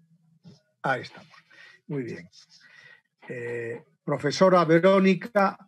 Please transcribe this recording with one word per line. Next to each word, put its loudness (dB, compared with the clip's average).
ahí -6
estamos. -20
Muy -8
bien. -16
Eh, -12
profesora 2
Verónica 2